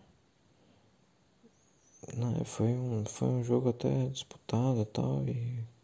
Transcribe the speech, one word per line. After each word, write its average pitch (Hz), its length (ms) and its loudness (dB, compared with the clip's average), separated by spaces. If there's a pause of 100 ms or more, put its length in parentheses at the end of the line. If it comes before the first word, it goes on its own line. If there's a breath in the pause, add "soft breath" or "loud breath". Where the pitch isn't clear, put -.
(2250 loud breath)
né, 117 300 -2
foi - 240 0
um, 123 380 0
foi - 220 -2
um 127 140 2
jogo 123 280 4
até 131 380 2
disputado 127 720 0
e 107 60 0
tal, 131 420 0
e, 120 360 -4 (200)